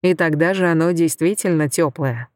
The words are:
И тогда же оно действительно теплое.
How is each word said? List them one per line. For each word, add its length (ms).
И 120
тогда 380
же 180
оно 220
действительно 760
теплое. 640